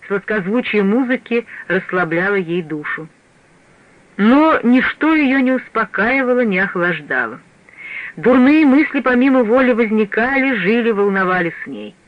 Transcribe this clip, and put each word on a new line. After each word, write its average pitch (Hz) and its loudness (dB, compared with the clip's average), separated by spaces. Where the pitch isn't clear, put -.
Сладкозвучие 208 -2
музыки 233 -2
расслабляло 180 -2
ей 175 -4
душу. 151 -10
Но 277 4
ничто 262 2
её 277 0
не 254 0
успокаивало, 247 -2
не 196 -2
охлаждало. 151 -4
Дурные 262 4
мысли 277 2
помимо 254 2
воли 247 2
возникали, 233 0
жили, 220 0
волновались 190 -2
в - -16
ней. 208 -14